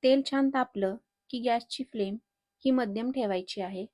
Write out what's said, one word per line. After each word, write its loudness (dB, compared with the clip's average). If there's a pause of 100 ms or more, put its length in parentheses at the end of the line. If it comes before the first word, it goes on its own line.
तेल 6 (100)
छान 4
तापलं 0 (340)
की -6
गॅसची -2
फ्लेम -4 (500)
ही 6
मध्यम 0
ठेवायची -4
आहे. -6